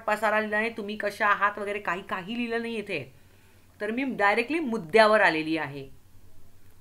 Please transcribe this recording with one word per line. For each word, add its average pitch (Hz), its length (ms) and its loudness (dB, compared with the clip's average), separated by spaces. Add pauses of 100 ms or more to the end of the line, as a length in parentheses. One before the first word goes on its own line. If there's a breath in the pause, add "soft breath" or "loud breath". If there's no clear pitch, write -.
पसारा 214 340 0
लिहिला 214 200 -2
नाही, 226 160 -2
"तुम्ही 214 200 -8
कशा 208 300 -2
आहात" 202 320 2
वगैरे 208 200 -4
काही, 190 240 -6
काही 190 340 -8
लिहिलं 233 260 -4
नाही 233 140 -6
इथे. 196 380 -8 (680 soft breath)
तर 208 100 -4
मी 254 140 -2
डायरेक्टली 226 540 2
मुद्द्यावर 214 640 6
आलेली 160 360 2
आहे 139 320 -8 (920)